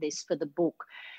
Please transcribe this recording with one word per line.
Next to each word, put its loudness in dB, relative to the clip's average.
this -2
for 2
the 2
book, 2